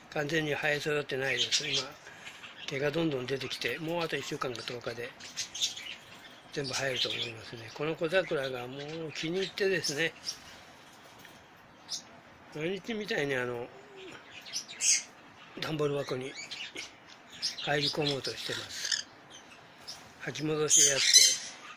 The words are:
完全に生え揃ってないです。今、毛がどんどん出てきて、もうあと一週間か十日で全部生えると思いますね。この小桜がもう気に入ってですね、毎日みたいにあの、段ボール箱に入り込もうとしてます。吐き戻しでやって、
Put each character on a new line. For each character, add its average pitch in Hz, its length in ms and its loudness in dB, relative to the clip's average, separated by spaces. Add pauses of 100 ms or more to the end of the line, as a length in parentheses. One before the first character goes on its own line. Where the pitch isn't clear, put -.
(120)
完 151 140 0
全 156 180 2
に 151 120 2
生 151 140 2
え 147 100 2
揃 147 200 2
っ 143 40 0
て 143 120 -2
な 131 140 2
い 131 40 4
で - 180 2
す。 143 160 4
今、 131 200 2 (760)
毛 139 140 -2
が 147 100 4
ど 165 140 2
ん 160 60 4
ど 135 80 0
ん 127 80 -4
出 135 120 0
て 127 100 -6
き - 100 -4
て、 127 200 0
も 170 220 0
う - 20 2
あ 160 60 0
と 156 80 -2
一 139 100 -4
週 151 120 -4
間 135 140 -2
か 117 100 -6
十 123 180 -6
日 120 120 -4
で 120 160 -6 (1400)
全 143 140 -4
部 127 80 -4
生 131 140 0
え 131 60 0
る 120 60 0
と 120 100 0
思 110 60 -2
い 117 160 -4
ま 113 120 -12
す - 80 -12
ね。 113 220 -10
こ 147 100 -4
の 160 100 0
小 165 140 0
桜 160 420 2
が 123 160 -4
も 131 120 -8
う 151 340 -6
気 - 180 -2
に 175 60 2
入 190 100 0
っ 170 60 -6
て 196 160 2
で 175 160 2
す 151 100 0
ね、 156 180 2 (2500)
毎 175 240 0
日 233 120 -6
み 214 140 -2
た 190 160 2
い 143 60 4
に 139 80 4
あ 123 80 4
の、 123 240 -2 (1900)
段 156 160 0
ボ 147 80 4
ー 147 60 6
ル 143 80 0
箱 135 180 -2
に 131 160 -4 (1300)
入 147 160 4
り 143 60 4
込 147 220 2
も 139 60 2
う 131 40 -2
と 120 120 -4
し - 160 -6
て 135 60 -2
ま - 40 -2 (100)
す。 - 380 -2 (1160)
吐 131 180 -6
き 147 40 -2
戻 151 240 2
し - 180 10
で 143 40 8
や 139 60 4
っ - 20 2
て、 - 500 8 (280)